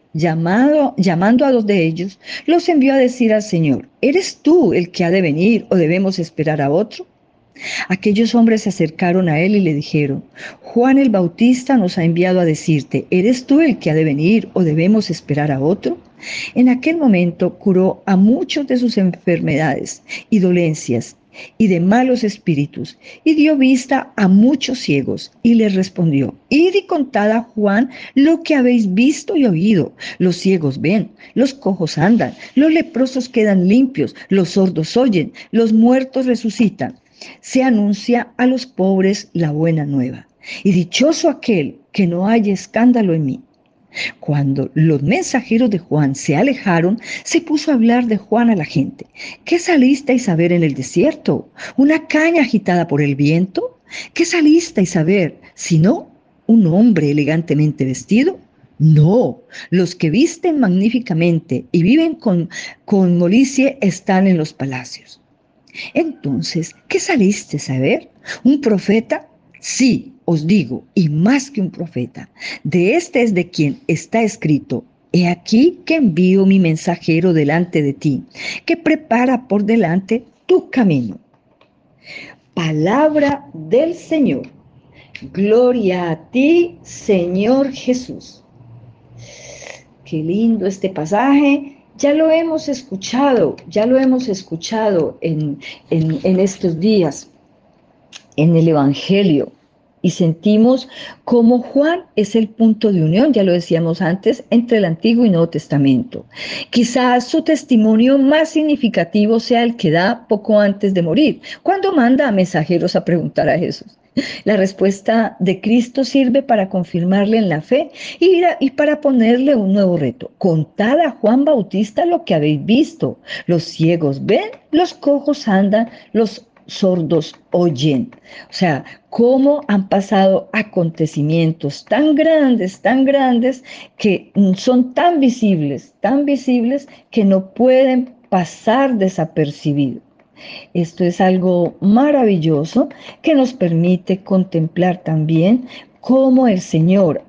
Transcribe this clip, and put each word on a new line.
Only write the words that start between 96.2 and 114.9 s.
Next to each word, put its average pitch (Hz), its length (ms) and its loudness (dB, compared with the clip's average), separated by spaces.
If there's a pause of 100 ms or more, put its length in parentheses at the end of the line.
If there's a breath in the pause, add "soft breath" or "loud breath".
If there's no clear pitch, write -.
en 185 160 2
estos 185 400 -2
días, 180 520 0 (1080)
en 165 200 2
el 165 120 4
Evangelio. 156 800 0 (500)
Y 175 100 0
sentimos 214 800 2 (360 loud breath)
cómo 240 360 4
Juan 311 420 0 (120)
es 214 220 -2
el 220 100 2
punto 214 460 0
de 175 100 2
unión, 202 300 2
ya 220 100 2
lo 185 100 2
decíamos 170 480 -2
antes, 190 500 -2
entre 233 280 2
el 202 60 0
Antiguo 226 420 0
y - 20 4
Nuevo 165 200 2
Testamento. 139 760 -2 (460 loud breath)
Quizás 247 560 0
su 320 160 -2
testimonio 240 760 2
más 302 340 2
significativo 226 920 0
sea 233 240 0
el 233 100 -2
que 190 160 -2
da 180 380 0
poco 208 320 0
antes 196 340 0
de 180 80 0
morir, 226 380 0 (240 loud breath)
cuando 392 280 -2
manda 269 360 2
a 226 40 -2
mensajeros 175 600 0
a 180 100 -2
preguntar 156 440 -2
a 147 100 0
Jesús. - 400 -8 (460 loud breath)
La 214 120 0
respuesta 196 840 -2